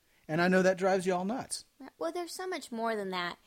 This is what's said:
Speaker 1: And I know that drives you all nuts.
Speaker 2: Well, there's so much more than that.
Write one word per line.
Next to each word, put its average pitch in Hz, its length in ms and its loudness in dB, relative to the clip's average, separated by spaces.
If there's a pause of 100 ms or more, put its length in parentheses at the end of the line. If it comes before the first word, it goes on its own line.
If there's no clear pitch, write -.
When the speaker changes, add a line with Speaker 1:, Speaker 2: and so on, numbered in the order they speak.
(300)
Speaker 1:
And 160 120 2
I 175 60 4
know 185 140 6
that 185 160 4
drives 185 280 2
you 185 80 2
all 180 120 0
nuts. - 400 -6 (340)
Speaker 2:
Well, 330 140 -4
there's 349 200 -6
so 370 140 -8
much 339 240 -6
more 226 240 -2
than 202 140 -4
that. 180 260 -4 (120)